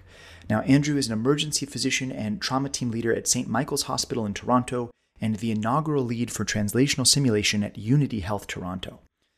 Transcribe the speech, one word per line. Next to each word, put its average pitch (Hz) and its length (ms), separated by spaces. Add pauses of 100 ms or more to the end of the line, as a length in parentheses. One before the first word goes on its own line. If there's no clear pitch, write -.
(480)
Now, 110 140
Andrew 143 340
is 135 120
an 113 60
emergency 147 520
physician 131 460
and 107 280
trauma 135 300
team 120 220
leader 113 220
at - 140
Saint 127 220
Michael's 131 340
Hospital 123 440
in 101 80
Toronto 123 560 (280)
and 110 180
the 113 120
inaugural 131 540
lead 117 260
for 104 160
translational 117 640
simulation 107 560
at - 140
Unity 120 420
Health 101 280
Toronto. 92 520 (380)